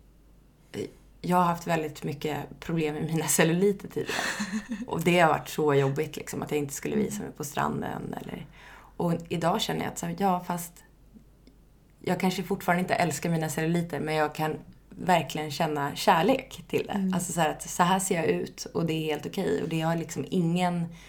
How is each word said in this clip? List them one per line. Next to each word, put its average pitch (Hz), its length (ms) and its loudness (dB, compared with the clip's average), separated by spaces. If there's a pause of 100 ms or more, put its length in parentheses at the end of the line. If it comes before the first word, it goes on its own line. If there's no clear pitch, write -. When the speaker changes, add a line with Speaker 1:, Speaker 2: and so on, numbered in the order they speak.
(1200)
Speaker 1:
Jag 180 160 2
har 175 80 6
haft 170 220 -2
väldigt 156 360 -2
mycket 143 560 -6
problem 160 360 -2
med 151 100 -2
mina 156 220 0
celluliter 180 600 4
tidigare. - 320 -4 (280)
Speaker 2:
<laughs> 214 400 -6
Speaker 1:
Och 170 140 -2
det 175 180 6
har 165 100 8
varit 139 200 0
så 151 240 2
jobbigt, 139 420 2
liksom, - 260 -8
att - 100 -6
jag 151 60 0
inte 147 160 -2
skulle 151 220 -4
visa 143 200 0
Speaker 2:
Mm. - 120 -6
Speaker 1:
mig 143 100 -12
på - 60 -8
stranden - 800 -4
eller... - 240 -10 (520)
Och 170 160 0 (160)
idag 175 320 0
känner 160 220 -2
jag - 80 -4
att - 80 -12
så 170 60 -6
här, 170 140 -4
ja, 185 280 2
fast - 360 -8 (1160)
jag 175 180 0
kanske 185 240 0
fortfarande 185 380 0
inte 180 120 0
älskar 170 360 0
mina 160 200 0
celluliter, 165 500 0
men 156 160 -2
jag 151 200 2
kan 156 200 0 (340)
verkligen 160 600 0
känna 151 440 -2
kärlek - 720 2
till - 200 0
det. - 60 -6
Speaker 2:
Mm. 190 200 0
Speaker 1:
Alltså 175 200 -2
så 175 80 0
här, 156 80 4
att - 200 -6
så - 140 2
här 185 160 6
ser 190 160 2
jag 165 100 0
ut 175 400 -2
och 170 200 -2
det 160 80 0
är 160 80 0 (120)
helt 147 120 -4
okej. 170 380 0
Och 165 60 -4
det 160 120 0
har 165 140 2
liksom 156 340 -4
ingen 175 560 2 (240)